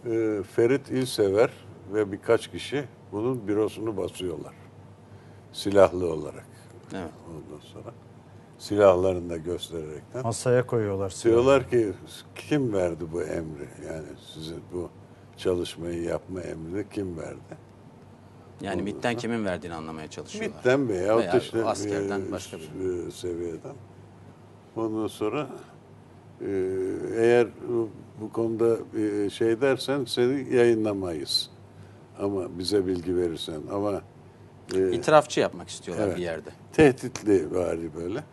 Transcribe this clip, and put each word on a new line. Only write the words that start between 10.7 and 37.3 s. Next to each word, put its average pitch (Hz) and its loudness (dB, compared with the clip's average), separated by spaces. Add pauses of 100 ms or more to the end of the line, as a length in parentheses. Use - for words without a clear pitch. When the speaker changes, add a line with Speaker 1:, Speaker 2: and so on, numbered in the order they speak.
Speaker 3:
silahı. 113 4
Speaker 1:
Diyorlar 127 6
ki, 113 2 (420)
"Kim 135 0
verdi 87 0 (100)
bu 85 -2
emri? 80 -6 (200)
Yani 80 -10 (280)
size 80 -12 (180)
bu 87 -6 (480)
çalışmayı 85 -2
yapma 87 -6
emrini 82 -8
kim 92 -6
verdi?" 69 -12 (1040)
Speaker 2:
Yani 98 -6
Speaker 1:
Ondan 95 -4
Speaker 2:
MİT'ten 101 -2
Speaker 1:
sonra 117 -4
Speaker 2:
kimin 113 -4
verdiğini 87 -4
anlamaya 78 -10
çalışıyorlar. - -10
Speaker 1:
mit'ten 131 2
veyahut 101 4
Speaker 2:
Veya 92 2
Speaker 1:
işte, 113 0
Speaker 2:
askerden 101 -2
Speaker 1:
e, 95 -8
Speaker 2:
başka 92 -8
bir 85 -6
Speaker 1:
e, 85 -10
seviyeden. 85 -8 (1000)
Ondan 110 -2
sonra, 107 -4 (960)
e, 98 -6 (680)
eğer 117 6 (220)
bu, 117 -2 (320)
bu 110 -8
konuda, 113 2 (220)
e, 104 0
şey 113 0
dersen 135 0
seni 127 0
yayınlamayız. 104 2 (680)
Ama 95 -4
bize 92 2
bilgi 90 0
verirsen. 82 -2 (100)
Ama, 101 -2 (760)
e, 95 4
Speaker 2:
İtirafçı 151 6
yapmak 87 -2
istiyorlar 101 -4
Speaker 1:
evet. 87 -2
Speaker 2:
bir 87 -4
yerde. 82 -6 (240)
Speaker 1:
Tehditli 107 4